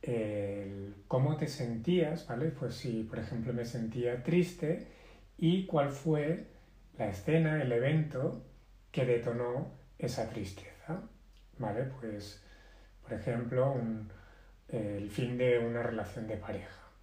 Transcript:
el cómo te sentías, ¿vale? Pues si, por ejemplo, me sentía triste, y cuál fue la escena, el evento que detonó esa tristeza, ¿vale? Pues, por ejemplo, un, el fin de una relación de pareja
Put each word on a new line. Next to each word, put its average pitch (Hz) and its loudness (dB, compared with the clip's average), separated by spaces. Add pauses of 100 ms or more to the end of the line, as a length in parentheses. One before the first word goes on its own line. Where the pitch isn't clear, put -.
el 101 -2 (120)
cómo 139 4
te 151 -2
sentías, 151 0
¿vale? 135 -2
Pues - -4
si, 113 -2
por 113 -6
ejemplo, 113 -4
me 117 -2
sentía 120 -2
triste, 170 2 (500)
y 185 4
cuál 143 4
fue 156 0 (500)
la 107 0
escena, 156 2
el 127 2
evento 143 2 (500)
que 127 2
detonó 120 2 (260)
esa - -2
tristeza, - -8 (560)
¿vale? 110 -2 (160)
Pues, 101 -10 (640)
por - -8
ejemplo, 127 2
un, 113 -2 (600)
el 104 -4
fin 123 -2
de 123 6
una 117 0
relación 110 -4
de 107 -4
pareja - -8 (160)